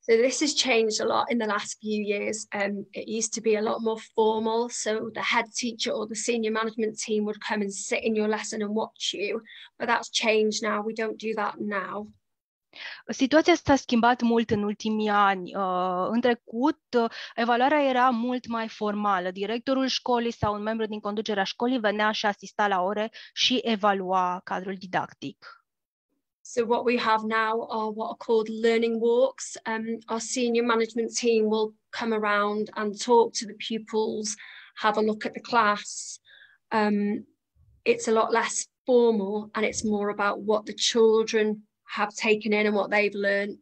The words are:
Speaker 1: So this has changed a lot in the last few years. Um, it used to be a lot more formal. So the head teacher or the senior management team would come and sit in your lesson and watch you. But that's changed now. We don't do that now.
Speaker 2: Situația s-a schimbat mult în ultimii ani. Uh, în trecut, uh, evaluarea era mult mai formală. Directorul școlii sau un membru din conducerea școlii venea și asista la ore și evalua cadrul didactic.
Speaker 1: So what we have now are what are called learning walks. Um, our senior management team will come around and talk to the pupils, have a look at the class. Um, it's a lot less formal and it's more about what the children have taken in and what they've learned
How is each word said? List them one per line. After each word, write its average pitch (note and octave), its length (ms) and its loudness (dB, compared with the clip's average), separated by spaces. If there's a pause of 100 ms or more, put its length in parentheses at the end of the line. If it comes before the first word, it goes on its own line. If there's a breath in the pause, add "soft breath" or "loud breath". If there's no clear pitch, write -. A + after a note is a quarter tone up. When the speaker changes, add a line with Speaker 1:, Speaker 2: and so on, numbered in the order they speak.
Speaker 1:
So A3+ 120 4
this B3+ 240 4
has D#4 160 0
changed A3+ 440 2
a A3 60 -2
lot A3 240 0
in A#3+ 80 0
the A3 80 0
last G#3 340 -4
few G#3+ 240 -2
years. G#3 520 -4
Um, G3+ 360 -4
it - 160 -10
used G#3+ 260 -4
to A3+ 80 -8
be A3 140 2
a G#3 60 0
lot A3+ 200 -2
more A3 200 -4 (140)
formal. A3 540 2
So A3+ 220 -4 (220)
the G#3 80 -8
head A#3 320 0
teacher A3+ 400 -4
or G#3+ 140 -4
the A3 80 -10
senior A3+ 360 -2
management A3 460 -2
team G#3+ 260 -2
would G#3 240 -6
come G#3+ 140 -2
and G3 100 -4
sit - 320 -4
in A3+ 120 0
your G#3+ 120 0
lesson G#3+ 340 -4
and G#3 120 -4
watch - 400 -4
you. G3+ 280 -4 (360 loud breath)
But A3+ 120 -6
that's A#3 200 0
changed G#3+ 540 2
now. G#3 180 -2
We A3 120 -6
don't A3 240 -4
do G#3+ 180 -6
that G#3+ 240 -4
now. G3+ 480 -6 (1000 loud breath)
Speaker 2:
Situația D#4 480 4
s-a D4 200 4
schimbat A#3+ 460 2
mult A#3 280 2
în G#3 140 2
ultimii G#3+ 460 -2
ani. G3 460 2
Uh, F#3 540 0
în A#3 120 0
trecut, A#3+ 600 0 (160)
uh, A3+ 140 2 (240 loud breath)
evaluarea B3 480 4
era B3+ 260 4
mult B3 380 -2
mai A3+ 200 -4
formală. G3+ 640 0
Directorul A#3+ 560 0
școlii A#3 460 0
sau G#3 200 0
un G#3 80 -6
membru A3 240 -2
din G#3+ 140 -6
conducerea G#3 440 -2
școlii B3 360 -2
venea G#3+ 320 2
și G#3+ 140 -4
asista G#3 420 0
la F#3+ 140 2
ore G#3 300 -2 (220 loud breath)
și - 300 0
evalua F#3+ 800 2
cadrul G3 320 -6
didactic. - 800 -6 (880)
Speaker 1:
So A#3+ 220 -2
what A#3 180 0
we A#3+ 140 2
have A3 300 2
now A3 420 -2
are A3 260 -4
what A3 140 -6
are A#3 80 -10
called A3 300 2 (140)
learning A3+ 400 2
walks. A#3+ 520 2 (160)
Um, A3+ 380 -4
our A3+ 120 -2
senior A#3 460 0
management A3+ 480 0
team A3+ 360 2
will A3 240 0 (260)
come A3+ 160 0
around G#3 580 0
and G#3 300 -6
talk A#3 340 6
to A#3 80 -6
the G#3+ 100 -14 (120)
pupils, A3 680 -4 (380 loud breath)
have A3 260 0
a G#3+ 40 2
look G#3+ 220 -2
at A#3 60 -4
the A3+ 100 -12
class. - 800 -2 (560 soft breath)
Um, G#3 500 0 (580)
it's A#3 240 0
a A3+ 40 2
lot A3 200 2
less - 360 -2 (180)
formal G#3+ 680 2
and G#3+ 120 0
it's - 180 -4
more G#3 260 0
about G3+ 360 -2
what G#3+ 200 0
the G#3 80 -10
children A3 960 2 (140)
have G#3+ 300 -4
taken A3 380 2
in G#3 140 4
and G#3 100 2
what G3 140 0
they've G#3 300 2
learned G3+ 420 0